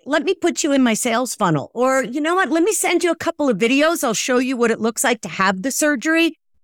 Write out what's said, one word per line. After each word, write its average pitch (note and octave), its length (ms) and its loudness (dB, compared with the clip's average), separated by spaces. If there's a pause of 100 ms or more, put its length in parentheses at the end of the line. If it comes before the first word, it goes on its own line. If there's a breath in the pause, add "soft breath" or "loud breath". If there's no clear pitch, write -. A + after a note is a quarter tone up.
"Let D4 180 0
me F#4+ 100 0
put F4 300 -2
you D4 80 2
in C#4 120 4
my A#3 100 4
sales A#3 420 -2
funnel." D#3 380 0
Or, C4 300 0
"You B3+ 180 -6
know D#4+ 140 0
what? F#4+ 160 0
Let E4 120 2
me G#4+ 80 2
send F4 320 0
you F4 80 2
a D#4+ 60 0
couple D4 320 -2
of A3 80 0
videos. C#4 460 2
I'll A#3 100 0
show B3 240 -2
you C4 180 -2
what A#3 160 2
it - 80 -2
looks A3 240 -2
like B3+ 180 0
to F3+ 80 -12
have F#3 340 2
the C4+ 80 -2
surgery D#4 640 0 (260)